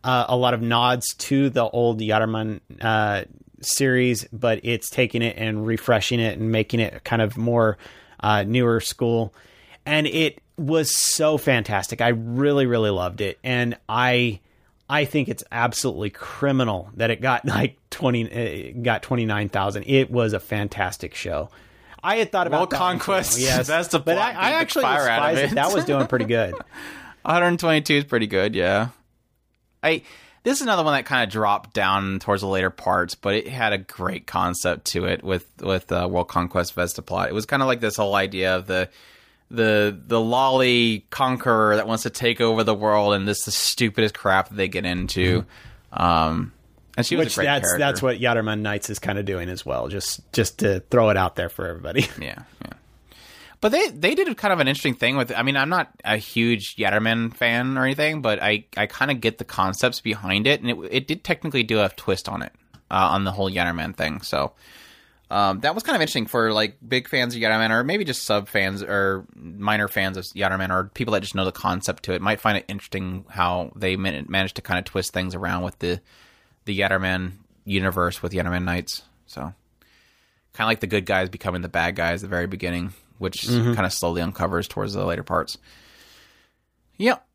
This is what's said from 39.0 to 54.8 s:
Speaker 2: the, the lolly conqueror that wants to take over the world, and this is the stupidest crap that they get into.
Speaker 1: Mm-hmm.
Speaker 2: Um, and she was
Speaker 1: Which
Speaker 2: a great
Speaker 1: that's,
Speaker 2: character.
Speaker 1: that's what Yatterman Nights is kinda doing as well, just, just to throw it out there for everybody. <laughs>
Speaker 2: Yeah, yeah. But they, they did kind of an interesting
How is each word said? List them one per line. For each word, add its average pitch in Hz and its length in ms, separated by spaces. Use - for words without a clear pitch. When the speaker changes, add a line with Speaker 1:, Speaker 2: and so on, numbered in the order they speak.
Speaker 2:
the, 107 460
the 117 140
lolly 120 880
conqueror 120 680
that 107 120
wants 110 160
to 113 60
take 120 320
over 113 220
the 107 100
world, 104 400
and 98 140
this 104 120
is - 60
the 101 60
stupidest - 640
crap 95 320
that 101 60
they 95 140
get 98 160
into. 90 560
Speaker 1:
Mm-hmm. - 80
Speaker 2:
Um, 85 520
and 120 100
she 170 120
was 160 80
Speaker 1:
Which - 80
Speaker 2:
a - 60
great - 80
Speaker 1:
that's, 139 180
Speaker 2:
character. 87 140
Speaker 1:
that's 143 220
what 123 180
Yatterman 113 420
Nights 104 280
is 101 100
kinda 104 240
doing 92 260
as 90 160
well, 64 240
just, - 320
just - 280
to 98 200
throw 113 300
it 98 80
out 92 180
there 87 140
for 90 180
everybody. 87 460
<laughs> - 80
Speaker 2:
Yeah, - 220
yeah. - 100
But 214 100
they, 349 200
they 185 220
did 330 220
kind 208 160
of 175 80
an 135 80
interesting 143 280